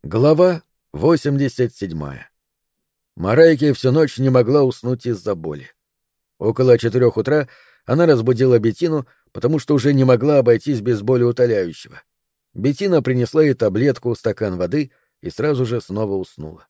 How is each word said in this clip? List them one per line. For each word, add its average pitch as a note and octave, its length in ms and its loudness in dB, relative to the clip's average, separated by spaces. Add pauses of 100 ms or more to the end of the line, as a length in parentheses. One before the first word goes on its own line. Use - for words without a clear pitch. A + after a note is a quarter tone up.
Глава D#3 600 2 (300)
восемьдесят C#3 800 -2
седьмая. F#2+ 560 -12 (840)
Марайке C#3+ 580 4
всю B2+ 180 0
ночь D3+ 260 0
не C3 140 0
могла B2+ 320 2
уснуть B2 420 -4
из-за G2+ 300 -6
боли. D2+ 340 -12 (720)
Около B2+ 400 2
четырёх A#2 380 0
утра C3+ 300 -2 (380)
она E3 220 2
разбудила B2 500 2
Беттину, C3 480 -2 (260)
потому D3 280 -2
что D3 160 -2
уже C#3 180 2
не C3+ 100 2
могла C3 360 4
обойтись A#2+ 420 0
без G#2+ 220 -2
болеутоляющего. A#2+ 960 -2 (540)
Беттина C#3+ 480 0
принесла B2+ 400 0
ей C#3+ 100 2
таблетку, A#2 600 -2
стакан G2+ 420 -6
воды C#3 320 -4 (320)
и - 80 -10
сразу B2+ 380 -4
же A#2 120 -4
снова G2+ 360 -6
уснула. E2 540 -12